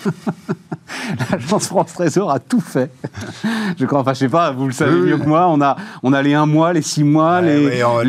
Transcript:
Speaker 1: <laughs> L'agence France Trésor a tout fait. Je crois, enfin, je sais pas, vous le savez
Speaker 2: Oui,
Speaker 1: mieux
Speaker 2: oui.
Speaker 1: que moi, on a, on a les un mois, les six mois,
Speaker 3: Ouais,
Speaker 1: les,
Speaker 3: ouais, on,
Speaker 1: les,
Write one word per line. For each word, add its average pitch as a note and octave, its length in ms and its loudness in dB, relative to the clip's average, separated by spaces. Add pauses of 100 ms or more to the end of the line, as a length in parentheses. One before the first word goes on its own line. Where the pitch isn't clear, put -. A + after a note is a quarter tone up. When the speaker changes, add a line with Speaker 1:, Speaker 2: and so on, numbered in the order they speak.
Speaker 1:
<laughs> G3 80 -2 (1160)
L'agence E3+ 380 -2
France F3 260 -2
Trésor F3 360 0
a C3+ 80 2
tout A#3 220 0
fait. B2+ 300 -2 (880)
Je C3 80 -2
crois, C#3 140 0
enfin, C3 140 0
je B2+ 60 -10
sais C3+ 80 0
pas, D#3+ 220 2
vous C3 160 -4
le C3 60 -4
savez D3 220 0
Speaker 2:
Oui, F3+ 120 2
Speaker 1:
mieux - 80 2
Speaker 2:
oui. C#3 60 -2
Speaker 1:
que C#3 60 -2
moi, D#3+ 220 4
on D3+ 120 2
a, C#3 160 2 (260)
on B2+ 100 2
a C#3 100 2
les C#3+ 120 2
un D3+ 100 2
mois, D#3+ 280 2
les D#3+ 100 0
six D3 220 -2
mois, D#3+ 360 4
Speaker 3:
Ouais, F3 60 2 (140)
Speaker 1:
les, C#3+ 60 4
Speaker 3:
ouais, B2 180 0
on, A#2+ 160 2
Speaker 1:
les, A#2+ 80 2